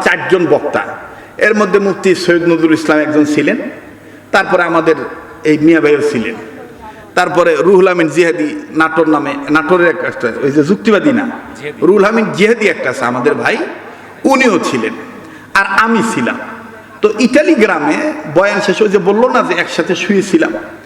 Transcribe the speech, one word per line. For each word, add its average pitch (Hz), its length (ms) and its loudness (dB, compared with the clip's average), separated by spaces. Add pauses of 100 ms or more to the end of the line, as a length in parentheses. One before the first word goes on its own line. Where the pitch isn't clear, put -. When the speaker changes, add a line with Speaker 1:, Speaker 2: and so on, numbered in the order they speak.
Speaker 1:
চারজন 180 420 0
বক্তা, 135 360 0 (560)
এর 214 160 2
মধ্যে 202 240 2
মুফতি 190 360 0
সৈয়দ 170 340 0
নজরুল 160 260 2
ইসলাম 156 240 0
একজন 151 260 2
ছিলেন, 147 320 0 (760)
তারপরে 180 300 2
আমাদের 165 320 2 (500)
এই 151 140 2
মিয়া 160 220 4
ভাইও 147 200 2 (100)
ছিলেন, 101 240 -4 (800)
তারপরে 175 420 2
রুহুল 185 320 6
আমিন 175 200 0
জিহাদি 151 520 0 (100)
নাটোর 160 380 0
নামে, 143 260 0 (160)
নাটোরের 170 380 2
একটা, 127 440 -4 (100)
ওই 139 80 0
যে 147 120 2
যুক্তিবাদী 170 500 2
না, - 180 -2 (300)
Speaker 2:
জিহাদি। 143 260 -6
Speaker 1:
রুহুল 196 180 6
আমিন 220 280 0
জিহাদি 214 360 2
একটা 139 220 -2
আছে 123 140 -4
আমাদের 127 300 0
ভাই, 131 220 -2 (680)
উনিও 254 340 2
ছিলেন, 110 360 -4 (600)
আর 196 100 2
আমি 220 380 0 (120)
ছিলাম। 147 240 -4 (640)
তো 208 60 4 (100)
ইটালি 294 360 2
গ্রামে 208 580 0 (220)
বয়ান 202 260 2
শেষ, 196 220 0
ওই 214 60 2
যে 196 100 2
বললো 202 300 2
না 254 140 0
যে 170 120 -2
একসাথে 170 400 -2
শুয়েছিলাম, - 580 0 (340)